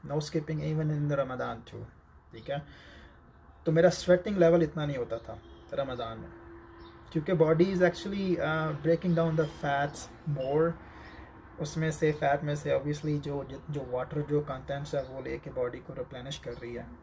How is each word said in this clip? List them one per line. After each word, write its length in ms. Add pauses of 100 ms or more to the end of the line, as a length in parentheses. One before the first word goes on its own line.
no 80
skipping 460
even 260
in 220
the 80
Ramadan 400 (120)
too, 140 (500)
ठीक 180
है। 160 (1000)
तो 60
मेरा 180
sweating 480
level 240
इतना 240
नहीं 100
होता 220
था 200 (360)
रमज़ान 440
में, 140 (800)
क्योंकि 200
body 340 (100)
is 40 (100)
actually, 480
uh, 340 (140)
breaking 320
down 180
the 120 (160)
fats 440 (300)
more। 340 (880)
उसमें 300
से, 220
fat 300
में 140
से 220
obviously 420
जो, 240
जो, 260
जो 200
water 300
जो 200
contents 540
है 80
वो 200
लेके 280
body 280
को 140
रिप्लेनिश 460
कर 140
रही 220
है। 120 (160)